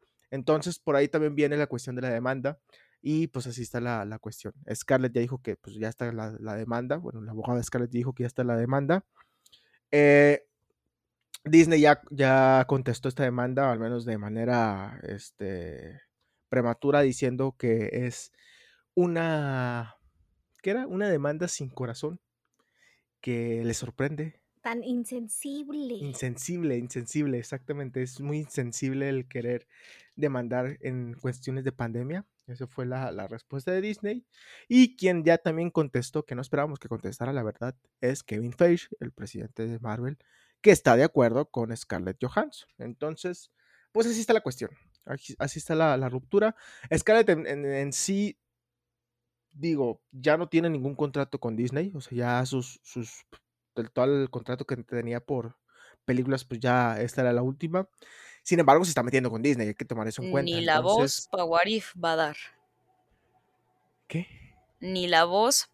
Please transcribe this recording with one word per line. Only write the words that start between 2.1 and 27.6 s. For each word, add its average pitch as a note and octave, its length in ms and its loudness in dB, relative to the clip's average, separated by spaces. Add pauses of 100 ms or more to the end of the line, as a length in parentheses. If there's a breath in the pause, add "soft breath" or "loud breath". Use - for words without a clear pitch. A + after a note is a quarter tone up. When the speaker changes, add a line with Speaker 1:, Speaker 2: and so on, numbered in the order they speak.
Speaker 1:
y D#3 260 -2
pues B2+ 180 -8
así B2 160 -10
está A#2+ 180 -8
la, A#2+ 260 -4
la G#2+ 120 -10
cuestión. - 360 -14 (200)
Scarlett B2+ 400 0
ya A#2+ 80 0
dijo B2 200 -4
que, G#2 140 -6
pues, G2+ 220 -18
ya A2 100 -6
está A#2 240 -6
la, A2 280 -8
la G#2+ 160 -8
demanda, A#2+ 420 -4
bueno, A#2+ 240 -10
el G#2+ 80 -12
abogado A2+ 280 -4
de A#2+ 60 -2
Scarlett A#2+ 280 -4
dijo B2 220 -2
que B2+ 100 -6
ya A#2+ 40 -2
está B2+ 160 -4
la A#2+ 140 0
demanda. C#3 480 0 (840 soft breath)
Eh, C#3+ 540 8 (1000)
Disney D#3+ 360 8
ya, D3 200 8 (100)
ya C3 560 6
contestó C3 400 -2
esta B2+ 160 -2
demanda, B2+ 480 0
al A2+ 80 -2
menos A#2 260 -4
de A2+ 120 -4
manera, A2 840 -2
este, F2+ 960 -10 (480)
prematura, B2+ 520 2
diciendo C3 560 0
que A2+ 320 0 (160)
es - 260 -10 (600 soft breath)
una, C#3+ 1040 0 (640)
¿qué F#3+ 100 -2
era? B3+ 140 -2
Una G3+ 240 -2
demanda D3+ 380 -2
sin C#3 220 -8
corazón, B2+ 500 -8 (1040)
que A#2 420 -4
le A#2 100 0
sorprende. D3 680 -6 (200)
Speaker 2:
Tan A#3+ 220 -6
insensible. B3+ 1120 -8
Speaker 1:
Insensible, C#3+ 800 -6
insensible, B2 640 -4
exactamente. C3 640 -8